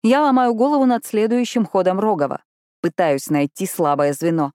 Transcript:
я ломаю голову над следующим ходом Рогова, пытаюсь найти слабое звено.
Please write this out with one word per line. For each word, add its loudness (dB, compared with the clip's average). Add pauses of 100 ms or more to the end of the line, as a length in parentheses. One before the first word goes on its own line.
я 4
ломаю 2
голову 2
над 0
следующим -2
ходом 0
Рогова, -2 (380)
пытаюсь -2
найти -2
слабое 0
звено. -2